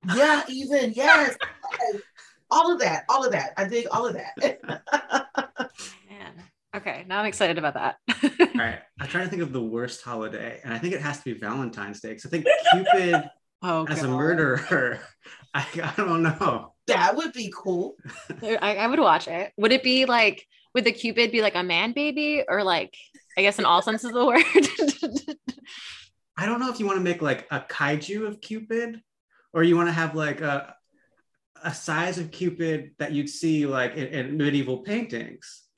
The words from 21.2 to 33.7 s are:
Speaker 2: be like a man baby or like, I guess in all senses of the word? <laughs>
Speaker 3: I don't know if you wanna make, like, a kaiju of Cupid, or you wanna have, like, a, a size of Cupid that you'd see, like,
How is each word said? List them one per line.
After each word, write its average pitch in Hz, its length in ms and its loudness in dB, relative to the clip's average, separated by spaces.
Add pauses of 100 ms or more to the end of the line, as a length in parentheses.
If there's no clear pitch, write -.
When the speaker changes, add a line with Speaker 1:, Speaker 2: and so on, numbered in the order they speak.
Speaker 2:
be 240 100 2
like 202 120 2
a 180 80 0
man 180 300 0
baby 294 560 -2
or 202 160 0
like, 170 300 0 (440)
I 190 40 4
guess 202 160 4
in 196 60 0
all 175 180 6
senses 226 280 -2
of 220 40 -10
the 240 120 4
word? 247 180 6
<laughs> 294 920 2 (1000)
Speaker 3:
I 185 100 -2
don't 240 120 0
know 254 100 -2
if 233 120 -6
you 208 60 0
wanna 190 140 2
make, 175 220 0
like, 135 300 0
a 135 80 -2
kaiju 156 640 -2
of 208 140 -10
Cupid, 226 600 -8 (520)
or 165 100 2
you 170 140 6
wanna 170 160 2
have, 160 240 -2
like, 147 240 -2
a, 143 340 -4 (880)
a 160 100 -6
size 170 460 -4
of 160 140 -8
Cupid 165 640 -4
that 143 140 -6
you'd 143 180 -2
see, 156 360 0
like, 131 280 -2